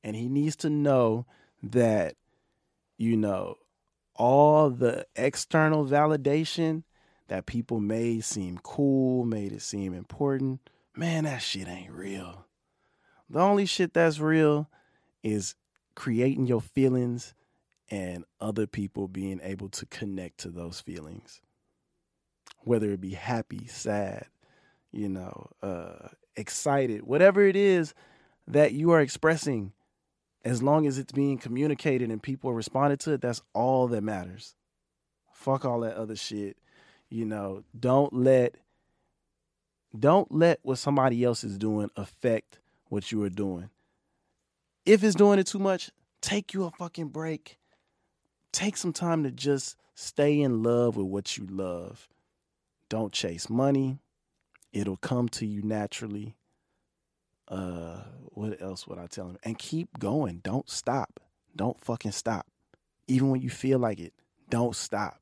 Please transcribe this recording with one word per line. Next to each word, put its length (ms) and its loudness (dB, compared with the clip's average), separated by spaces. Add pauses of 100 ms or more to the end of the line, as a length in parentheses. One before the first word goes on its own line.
And 140 -6
he 120 -6
needs 280 0
to 140 -2
know 560 4 (360)
that, 540 2 (800)
you 200 2
know, 420 -2 (580)
all 520 6
the 460 0
external 720 2
validation 960 2 (460)
that 180 -8
people 320 -4
made 460 -2
seem 340 -6
cool, 640 2
made 280 -4
it 100 -12
seem 320 -6
important, 760 -4 (280)
man, 280 -2
that 160 -6
shit 280 -8
ain't 240 -14
real. 540 -12 (840)
The 80 -4
only 260 4
shit 300 0
that's 240 4
real 500 4 (540)
is 320 -2 (400)
creating 520 0
your 140 2
feelings 720 0 (540)
and 360 -8 (160)
other 260 -2
people 400 -6
being 360 -8
able 260 -10
to 180 -12
connect 520 -10
to 120 -12
those 300 -12
feelings. 600 -16 (1200)
Whether 260 0
it 100 -6
be 140 -8
happy, 540 -6
sad, 580 -6 (640)
you 180 -6
know, 420 -10 (120)
uh, 460 -10 (280)
excited, 680 -2
whatever 420 6
it 100 4
is 380 4 (520)
that 260 4
you 180 2
are 100 8
expressing, 720 0 (720)
as 180 -2
long 240 4
as 120 -2
it's 140 -10
being 260 0
communicated 720 -2
and 100 -6
people 300 -6
are 40 -2
responding 440 0
to 140 -4
it, 80 -2
that's 220 -4 (120)
all 340 2
that 140 -2
matters. 540 -8 (760)
Fuck 340 -2
all 160 0
that 160 -4
other 200 -8
shit. 400 -10 (520)
You 160 -6
know, 380 -6 (160)
don't 340 4
let, 440 4 (1400)
don't 360 4
let 300 6
what 160 -2
somebody 440 2
else 220 0
is 140 -6
doing 380 -2
affect 600 -4 (300)
what 240 -6
you 100 0
are 80 -2
doing. 400 -6 (1120)
If 200 8
it's 100 4
doing 240 8
it 80 2
too 140 -4
much, 320 -2 (280)
take 320 -4
you 120 -2
a 80 -6
fucking 360 -10
break. 500 -8 (920)
Take 260 -2
some 160 -4
time 300 0
to 80 -2
just 460 -2 (180)
stay 460 2
in 240 2
love 320 4
with 100 -2
what 300 -6
you 100 -10
love. 600 -8 (800)
Don't 240 -4
chase 360 -6
money. 520 2 (720)
It'll 240 -4
come 340 -2
to 160 -6
you 160 -6
naturally. 720 -6 (1160)
Uh, 480 -10 (300)
what 300 -8
else 280 -10
would 100 -12
I 80 -14
tell 200 -12
him? 180 -14
And 140 -8
keep 400 -8
going. 440 -2
Don't 280 -4
stop. 500 -6 (340)
Don't 260 -4
fucking 320 -6
stop. 340 -4 (600)
Even 240 2
when 120 0
you 80 -4
feel 280 2
like 220 -2
it, 140 -14 (340)
don't 260 0
stop. 480 -6